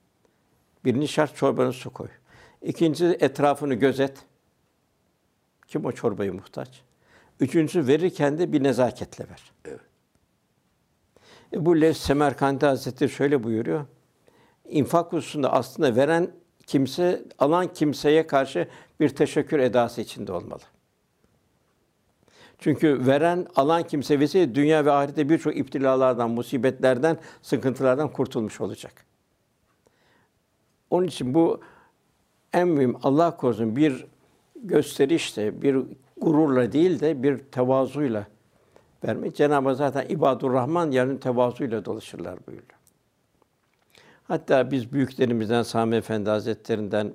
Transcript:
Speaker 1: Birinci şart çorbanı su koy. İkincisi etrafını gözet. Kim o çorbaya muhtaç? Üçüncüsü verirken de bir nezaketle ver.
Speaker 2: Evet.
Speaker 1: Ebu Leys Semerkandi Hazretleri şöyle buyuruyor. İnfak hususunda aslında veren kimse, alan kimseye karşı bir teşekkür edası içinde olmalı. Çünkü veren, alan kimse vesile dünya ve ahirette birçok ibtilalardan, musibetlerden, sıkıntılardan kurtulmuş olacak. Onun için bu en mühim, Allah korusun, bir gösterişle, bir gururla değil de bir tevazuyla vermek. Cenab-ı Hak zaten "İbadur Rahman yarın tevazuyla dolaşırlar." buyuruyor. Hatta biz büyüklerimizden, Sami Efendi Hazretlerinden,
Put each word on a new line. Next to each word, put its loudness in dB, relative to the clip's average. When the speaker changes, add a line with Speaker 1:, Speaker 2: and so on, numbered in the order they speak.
Speaker 1:
Birinci 0
şart -2
çorbanı 0
su -14
koy. -14
İkincisi 0
etrafını 0
gözet. 0
Kim -6
o -4
çorbaya -4
muhtaç? -14
Üçüncüsü 0
verirken 2
de -2
bir 2
nezaketle -2
ver. -20
Speaker 2:
Evet. -14
Speaker 1:
Ebu 2
Leys 4
Semerkandi 0
Hazretleri 0
şöyle 0
buyuruyor. -4
İnfak 0
hususunda -2
aslında 0
veren 2
kimse, 0
alan 2
kimseye 2
karşı 0
bir 4
teşekkür 0
edası 0
içinde -12
olmalı. -10
Çünkü 0
veren, 2
alan 2
kimse -2
vesile 2
dünya 2
ve 4
ahirette 0
birçok 0
ibtilalardan, 0
musibetlerden, 0
sıkıntılardan 0
kurtulmuş -4
olacak. -10
Onun 0
için -6
bu 2
en 2
mühim, 2
Allah 2
korusun, -2
bir 0
gösterişle, -2
bir 2
gururla 2
değil 2
de -2
bir 2
tevazuyla -2
vermek. -4
Cenab-ı 2
Hak 0
zaten -2
"İbadur 0
Rahman 0
yarın 0
tevazuyla -2
dolaşırlar." -10
buyuruyor. -20
Hatta 0
biz -4
büyüklerimizden, 0
Sami 0
Efendi -2
Hazretlerinden, -2